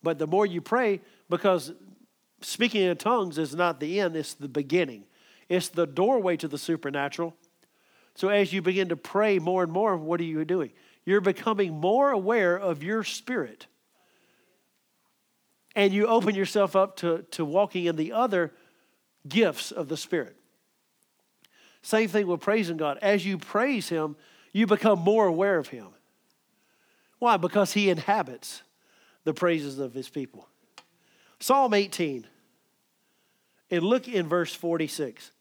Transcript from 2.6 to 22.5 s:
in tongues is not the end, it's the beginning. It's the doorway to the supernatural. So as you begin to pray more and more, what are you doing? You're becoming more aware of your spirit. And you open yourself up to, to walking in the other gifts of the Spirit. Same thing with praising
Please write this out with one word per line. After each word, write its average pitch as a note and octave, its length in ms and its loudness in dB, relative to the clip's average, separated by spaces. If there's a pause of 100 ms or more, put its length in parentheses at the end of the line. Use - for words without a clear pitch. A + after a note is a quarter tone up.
in F3+ 120 2
tongues G3+ 420 0
is D3+ 160 -4
not E3 280 0
the E3+ 180 -4
end, F3 160 0
it's D3+ 200 -8
the C#3+ 120 -12
beginning. C#3 560 -2 (460)
It's F3+ 180 0
the E3+ 180 0
doorway F#3 520 0
to D#3+ 100 -6
the D3 100 -8
supernatural. D3 800 -4 (800)
So F#3+ 140 0
as G3+ 240 2
you F#3+ 80 -2
begin F#3 280 0
to E3+ 60 0
pray G3 440 0
more F3+ 240 0
and E3 80 -2
more, F#3+ 260 0
what E3 240 -2
are - 20 -2
you D#3+ 220 -2
doing? D#3+ 260 -2 (320)
You're G3 160 4
becoming G3 540 0
more G#3+ 380 2
aware G3 440 2
of F3+ 260 -4
your G#3 220 -2
spirit. D#3 640 -8 (2000)
And G3+ 160 4
you G3+ 160 2
open A3 260 4
yourself G3 440 0
up G3 200 2
to, E3+ 340 -2
to - 120 -4
walking F3+ 420 0
in E3+ 120 0
the D#3 160 -4
other G3 400 0 (720)
gifts E3+ 440 0
of C#3+ 180 -8
the D#3 80 -4
Spirit. D3 400 -4 (1400)
Same A3 260 2
thing G3 200 0
with F3 120 0
praising G3 380 0